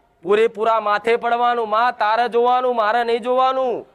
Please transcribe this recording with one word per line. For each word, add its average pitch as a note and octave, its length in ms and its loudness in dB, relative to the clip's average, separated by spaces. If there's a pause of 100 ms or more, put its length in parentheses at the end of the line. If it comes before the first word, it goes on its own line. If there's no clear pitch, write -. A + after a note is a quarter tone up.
(220)
પૂરેપૂરા A3 580 0
માથે G#3 360 0
પડવાનું. A#3+ 520 -2
માં, A#3 240 0
તારે A3+ 360 0
જોવાનું, B3 480 0
મારે A3+ 280 0
નહીં A#3 160 0
જોવાનું. B3+ 760 0